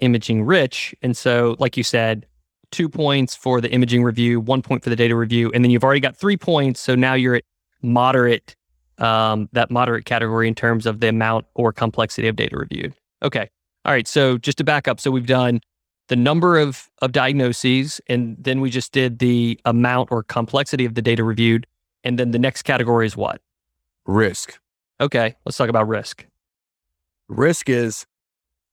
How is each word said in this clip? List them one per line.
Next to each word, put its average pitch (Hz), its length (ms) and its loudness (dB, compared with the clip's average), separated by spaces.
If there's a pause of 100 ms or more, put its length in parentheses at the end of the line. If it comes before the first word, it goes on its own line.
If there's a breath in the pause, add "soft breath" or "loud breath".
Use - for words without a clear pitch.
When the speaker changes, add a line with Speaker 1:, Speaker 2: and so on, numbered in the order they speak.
Speaker 1:
imaging 117 420 2
rich. 143 580 0
And 123 160 -2
so, 120 400 2
like - 200 -2
you 123 60 0
said, 110 440 -2 (420)
two 165 200 -2
points 139 460 0
for 127 240 0
the 117 120 -2
imaging 120 320 2
review, 120 360 2
one 123 220 0
point - 220 -4
for 123 80 -4
the 117 40 -2
data 117 200 2
review, 117 360 0
and 120 120 2
then 123 80 6
you've 120 120 4
already 139 160 4
got 131 160 -2
three 202 220 0
points. 143 420 -2
So - 140 -2
now 131 220 2
you're 127 200 2
at 117 80 -2 (380)
moderate, 123 720 2 (440)
um, 110 540 0
that 117 180 0
moderate 120 340 -2
category 113 420 -2
in 113 60 -2
terms 113 320 -2
of 107 140 -4
the 113 100 0
amount 113 460 -2
or 117 180 0
complexity 113 540 -2
of 113 80 -2
data - 200 -4
reviewed. - 380 -10 (300)
Okay. 120 260 -4 (340)
All - 80 0
right. 127 160 0
So 131 300 2
just - 220 -4
to 151 40 -2
back 143 240 -2
up, 123 120 -2
so - 100 -4
we've 127 160 -2
done 123 340 2 (500)
the 127 60 0
number 160 420 4
of, 143 320 -2 (120)
of 131 100 0
diagnoses, 131 960 0
and 120 320 -2
then 131 220 -2
we 135 80 -2
just 123 240 -6
did 127 260 0
the 120 460 2
amount 123 440 2
or 117 140 -2
complexity 131 640 -2
of 117 100 -6
the 117 60 -4
data 117 200 0
reviewed. 113 460 2 (380)
And 123 120 -2
then 120 140 0
the 117 80 0
next 127 220 -2
category 120 440 0
is 107 120 -6
what? - 240 -6 (640)
Speaker 2:
Risk. 98 520 -2 (440)
Speaker 1:
Okay. 120 340 0 (100)
Let's - 120 -8
talk 123 100 0
about 110 200 0
risk. 107 380 -8 (1000)
Speaker 2:
Risk 143 420 0
is 120 360 -2 (680)